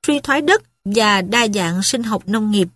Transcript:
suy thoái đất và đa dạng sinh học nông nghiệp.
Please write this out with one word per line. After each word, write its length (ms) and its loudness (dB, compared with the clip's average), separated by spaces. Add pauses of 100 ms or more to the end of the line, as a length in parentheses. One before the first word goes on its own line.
suy 140 0
thoái 200 -2
đất 220 2 (220)
và 380 2
đa 260 0
dạng 340 -2
sinh 200 -2
học 240 -4
nông 240 -2
nghiệp. 260 2